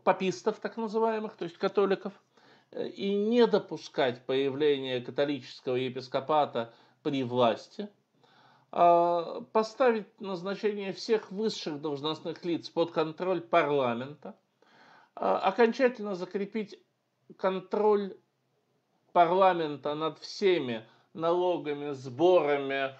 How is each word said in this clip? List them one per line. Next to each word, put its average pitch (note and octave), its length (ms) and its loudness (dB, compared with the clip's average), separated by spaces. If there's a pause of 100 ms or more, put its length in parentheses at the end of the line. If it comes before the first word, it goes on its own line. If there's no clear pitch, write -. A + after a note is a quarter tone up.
папистов, F#3+ 560 0
так - 160 -10
называемых, A3 600 -4
то F3+ 100 -10
есть E3+ 120 -12
католиков, F#3+ 560 0 (580)
э, - 180 -8
и G3 260 -4
не A3 320 4
допускать D3+ 800 -2
появления C3+ 760 0
католического C3 760 -4
епископата C3 960 -2 (300)
при C#3 200 -2
власти, B2 680 0 (840)
а, E3+ 680 4 (100)
поставить A3 680 0
назначение G3 720 -4
всех - 380 -2
высших F#3+ 500 -4
должностных D3+ 640 -6
лиц E3 240 -4
под E3 220 -2
контроль E3+ 500 -2
парламента, C#3+ 920 0 (800)
а, F#3+ 240 0
окончательно A#3 760 0
закрепить G3 640 -8 (580)
контроль G3 800 0 (960)
парламента E3 840 4
над D3+ 260 -4
всеми C#3+ 640 0 (280)
налогами, D#3 800 -2
сборами, C#3 1080 2